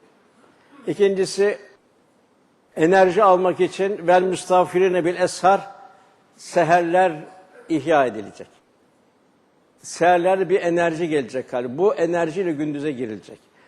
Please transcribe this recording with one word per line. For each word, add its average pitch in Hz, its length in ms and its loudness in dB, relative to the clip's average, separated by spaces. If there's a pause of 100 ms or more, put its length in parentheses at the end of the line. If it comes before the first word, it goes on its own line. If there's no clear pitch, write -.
(880)
İkincisi, 196 720 0 (1160)
enerji 185 460 4
almak 185 380 2
için 185 460 -2
"vel 180 160 4
müstağfirine 180 800 0
bil 175 120 -2
eshar", 180 440 2 (760)
seherler 175 760 2 (560)
ihya 147 380 2
edilecek. 101 420 -10 (1300)
Seherlerde 180 680 0
bir 180 140 0
enerji 170 460 -2
gelecek 127 440 -6
hali. 123 260 -6
Bu 196 160 2
enerjiyle 170 580 -2
gündüze 151 400 -6
girilecek. 110 460 -10 (300)